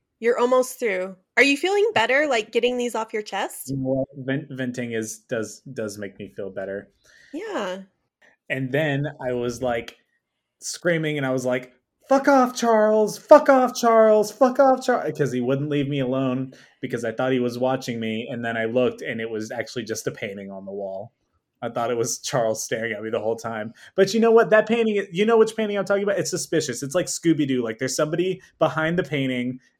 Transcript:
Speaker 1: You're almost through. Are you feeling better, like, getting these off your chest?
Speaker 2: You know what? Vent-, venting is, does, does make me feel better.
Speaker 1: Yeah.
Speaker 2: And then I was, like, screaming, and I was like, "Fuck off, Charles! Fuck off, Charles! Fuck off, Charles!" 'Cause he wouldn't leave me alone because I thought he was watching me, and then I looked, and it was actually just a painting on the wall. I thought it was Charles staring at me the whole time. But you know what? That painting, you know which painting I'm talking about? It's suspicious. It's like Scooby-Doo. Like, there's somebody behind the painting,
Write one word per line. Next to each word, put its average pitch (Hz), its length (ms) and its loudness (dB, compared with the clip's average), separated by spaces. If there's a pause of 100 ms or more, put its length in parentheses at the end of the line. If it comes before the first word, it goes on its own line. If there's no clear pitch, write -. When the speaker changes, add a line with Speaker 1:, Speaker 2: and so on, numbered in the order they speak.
(200)
Speaker 1:
You're 226 200 2
almost 254 400 2
through. 190 360 -2 (220)
Are 254 60 8
you 277 120 4
feeling 403 380 2
better, 254 320 2
like, 226 260 0
getting 247 260 2
these 240 180 -2
off 220 180 -6
your 214 80 -4
chest? - 480 -8
Speaker 2:
You 135 80 -4
know 131 120 -4
what? 131 180 -2 (180)
Vent-, 143 240 -4
venting 123 440 -6
is, 110 260 -6
does, 110 400 -8 (120)
does 104 280 -8
make 101 180 -12
me 98 120 -14
feel 98 200 -12
better. 98 400 -10 (420)
Speaker 1:
Yeah. 254 500 -8 (680)
Speaker 2:
And 131 220 -6
then 143 340 -2 (160)
I 127 120 -4
was, 120 280 -4
like, 120 360 -4 (640)
screaming, 160 560 -2
and 139 80 -2
I 131 40 0
was 131 160 -2
like, 123 260 -2 (380)
"Fuck 269 180 4
off, 254 280 6
Charles! 214 640 2
Fuck 294 300 8
off, 254 260 4
Charles! 220 560 6
Fuck 254 260 2
off, 262 260 4
Charles!" 156 320 0
'Cause 135 160 0
he 123 100 -2
wouldn't 139 280 -2
leave 143 180 0
me 143 120 -2
alone 131 540 -2 (280)
because 120 240 -4
I 113 60 -2
thought 131 220 0
he 127 60 2
was 120 200 -2
watching 127 400 -2
me, 113 280 -4
and 120 160 -8
then 117 140 -4
I 113 80 -2
looked, 120 380 0
and 113 180 -6
it 113 80 -6
was 107 220 -8
actually 117 320 -8
just 107 240 -8
a 110 40 -2
painting 98 380 -10
on 98 160 -14
the 98 60 -14
wall. 98 420 -10 (480)
I 117 80 -6
thought 120 200 -4
it 120 80 -2
was 120 220 -2
Charles 113 440 -2
staring 113 300 -4
at 104 80 -10
me 110 80 -8
the 110 100 -2
whole 110 160 -2
time. 113 380 -8 (220)
But 196 180 2
you 226 60 2
know 226 120 4
what? 226 200 6
That 214 160 6
painting, 214 440 0
you 190 140 0
know 226 120 4
which 220 180 4
painting 208 220 -2
I'm 190 80 -2
talking 202 180 0
about? 196 160 0
It's 147 100 -2
suspicious. 156 540 -2
It's 139 100 -6
like 175 140 0
Scooby-Doo. 143 560 0
Like, 113 160 -6
there's 131 160 -4
somebody 170 460 -2 (180)
behind 160 400 0
the 185 40 0
painting, 127 560 -4 (200)